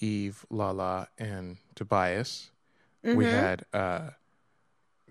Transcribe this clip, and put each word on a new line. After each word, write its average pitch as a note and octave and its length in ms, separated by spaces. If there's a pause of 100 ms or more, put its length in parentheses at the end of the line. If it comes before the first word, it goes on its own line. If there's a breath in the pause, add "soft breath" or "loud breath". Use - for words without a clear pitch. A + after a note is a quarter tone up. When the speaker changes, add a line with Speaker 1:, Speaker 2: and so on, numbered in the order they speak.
Speaker 1:
Eve, G2+ 440
Lala, F#2+ 580 (100)
and F#2+ 380 (180)
Tobias. G2 760 (520)
We A#3 100
Speaker 2:
Mm-hmm. A#3+ 120
Speaker 1:
had, A#3 480
uh, - 380 (1000)